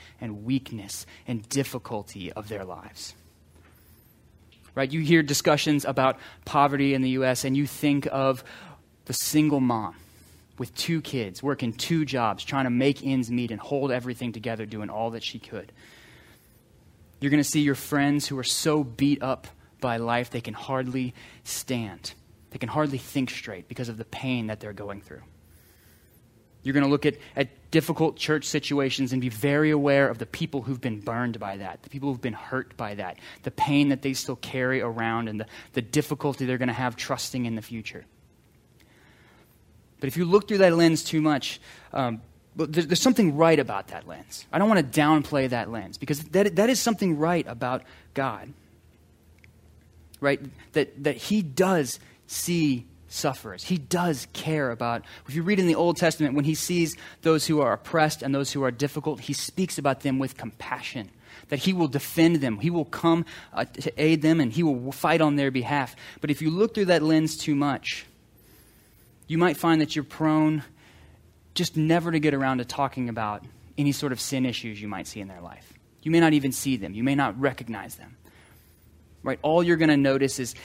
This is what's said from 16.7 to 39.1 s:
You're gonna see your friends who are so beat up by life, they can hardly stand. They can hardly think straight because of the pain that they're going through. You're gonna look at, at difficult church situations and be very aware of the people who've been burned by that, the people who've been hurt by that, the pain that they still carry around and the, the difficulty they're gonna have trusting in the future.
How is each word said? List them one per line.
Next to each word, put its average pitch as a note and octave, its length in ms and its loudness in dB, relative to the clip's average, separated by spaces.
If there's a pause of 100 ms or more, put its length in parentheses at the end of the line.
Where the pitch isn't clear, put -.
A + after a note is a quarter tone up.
You're C#3 100 0
gonna D3 120 4
see D3+ 180 0
your C#3+ 140 2
friends C#3+ 540 0
who C#3 80 -6
are B2 80 -6
so D3+ 400 0
beat C3+ 380 0
up B2+ 240 -4 (340)
by A#2+ 160 -2
life, A#2 320 -2
they A#2 140 -8
can A#2 100 -10
hardly B2+ 600 -4 (300)
stand. A2 680 -8 (380)
They - 80 -14
can A#2+ 100 -6
hardly C#3+ 300 -2
think B2+ 300 -4
straight F#2+ 400 -12
because A#2+ 220 -8
of A2 80 -12
the A2+ 60 -10
pain B2+ 420 -4
that G#2+ 140 -6
they're G#2 120 -12
going G2+ 300 -12
through. - 200 -20 (1400)
You're C3+ 120 -2
gonna C#3 140 4
look C#3+ 180 2
at, C#3+ 100 0 (200)
at - 340 -4
difficult D#3+ 460 2
church D#3 280 0
situations C3+ 680 0
and C3 80 0
be B2 80 -2
very C#3+ 420 2
aware C#3+ 380 4
of A2+ 100 -4
the A2+ 80 -8
people - 360 -6
who've B2 180 -4
been A2 200 -4
burned A#2 380 -4
by G2+ 200 -8
that, F#2+ 240 -12
the - 80 -20
people C#3 200 -6
who've B2 100 -6
been B2 120 -4
hurt - 440 -8
by G#2 180 -8
that, F#2+ 240 -10 (240)
the C3 80 -6
pain C#3+ 400 2
that C3+ 120 0
they C3+ 120 -2
still C3 220 -6
carry C3 440 -2
around A2+ 480 -2
and G#2+ 120 -6
the, G#2+ 60 -8 (280)
the C3 80 -2
difficulty C#3 640 -2
they're B2+ 120 -2
gonna B2 140 -2
have B2 240 -4
trusting B2+ 500 -6
in A2+ 80 -4
the A2 80 -6
future. - 420 -12 (2000)